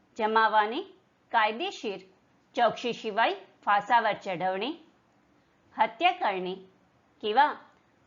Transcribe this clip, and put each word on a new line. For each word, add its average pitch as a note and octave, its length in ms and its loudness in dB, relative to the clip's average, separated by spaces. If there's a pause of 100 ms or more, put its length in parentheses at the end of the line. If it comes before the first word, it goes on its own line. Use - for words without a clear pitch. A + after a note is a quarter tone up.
(180)
जमावाने A3 640 2 (520)
कायदेशीर A3+ 680 -2 (580)
चौकशीशिवाय A#3 760 0 (300)
फासावर G#3 480 2 (120)
चढवणे, F#3+ 460 -2 (1080)
हत्या A#3+ 320 2
करणे F#3+ 440 -2 (680)
किंवा B3 340 2 (520)